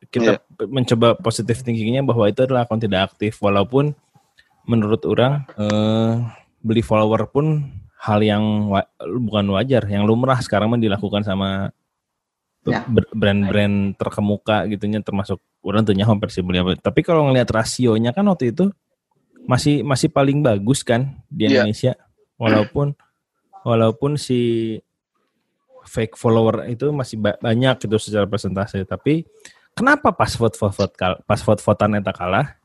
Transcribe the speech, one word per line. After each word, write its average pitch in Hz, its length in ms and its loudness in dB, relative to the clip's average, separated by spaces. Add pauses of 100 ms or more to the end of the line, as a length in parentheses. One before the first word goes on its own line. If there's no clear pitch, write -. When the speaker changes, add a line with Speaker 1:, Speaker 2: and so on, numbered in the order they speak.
Speaker 1:
Kita 113 300 0
Speaker 2:
Iya. 101 80 0 (160)
Speaker 1:
p-, - 100 -6
mencoba 117 480 2
positive 113 460 -2
thinkingnya 117 420 -2
bahwa 117 240 0
itu 104 160 0
adalah 127 220 0
akun 113 160 -2
tidak 98 320 0
aktif, 107 260 -6
walaupun 104 540 0 (720)
menurut 110 400 0
orang, 123 400 2 (100)
eh, 110 600 0 (440)
beli 113 220 0
follower 110 460 2
pun 151 420 -2 (300)
hal 107 240 0
yang 107 480 0
wa-, 98 180 0 (100)
bukan 104 540 -2
wajar, 110 340 0
yang 101 200 -2
lumrah 123 340 2
sekarang 107 300 0
mah 120 80 0
dilakukan 104 440 -2
sama 98 540 -4 (880)
Speaker 3:
Ya. - 220 -4
Speaker 1:
ber-, 110 260 0
brand-brand 101 880 0
terkemuka 104 680 -2
gitunya, 104 320 -4
termasuk 98 360 -4 (240)
orang 101 220 0
tuh 107 100 2
nyaho 104 240 4
Persib 104 300 -4
beli 90 140 0
apa. 90 180 0
Tapi - 240 0
kalau 156 240 2
ngelihat 127 240 2
rasionya 113 640 0
kan 196 100 -2
waktu 170 280 2
itu 190 200 0 (720)
masih, 143 400 2
masih 143 260 0
paling 139 320 2
bagus 117 400 2
kan 127 320 0 (160)
di - 180 -4
Speaker 2:
Iya. 123 140 4
Speaker 1:
Indonesia, 123 340 0 (440)
walaupun, 113 580 0 (680)
walaupun 117 540 0
si 117 640 -2 (1000)
fake - 340 -6
follower 113 500 2
itu 120 240 -6
masih 135 280 -6
ba-, 104 200 0
banyak 120 420 0
gitu 107 180 -4
secara 104 280 -2
persentase, 98 580 -4
tapi 147 440 -4 (520)
kenapa 269 320 2
pas - 200 0
vote, - 220 0
vote, 101 220 -2
vote 98 180 -2
kal-, - 300 -4
pas 104 160 0
vote-votan 104 560 2
eta 95 160 -4
kalah? 95 540 -4